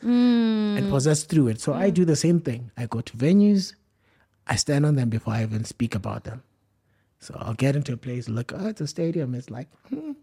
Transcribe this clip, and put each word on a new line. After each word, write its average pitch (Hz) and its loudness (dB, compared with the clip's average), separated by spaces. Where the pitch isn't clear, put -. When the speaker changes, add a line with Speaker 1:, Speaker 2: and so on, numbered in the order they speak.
Speaker 1:
Mm. 226 2
Speaker 2:
and 196 0
possess 147 2
through 147 4
it. 110 -2
So 151 -2
I 196 2
Speaker 1:
Mm. 165 -2
Speaker 2:
do 175 4
the 160 4
same 170 2
thing. 120 -8
I 120 -6
go 113 -6
to - -12
venues, 196 4
I - 0
stand 143 2
on 151 4
them 127 2
before 113 -2
I 113 0
even 110 -4
speak - -4
about 104 -6
them. 120 -12
So - -18
I'll - -6
get 139 0
into 139 -4
a 120 -6
place, 123 -8
look, 117 -4
"Oh, 196 -6
it's 214 -8
a 147 -4
stadium." 160 -4
It's 123 -10
like, 113 -12
"Hmm, 302 -8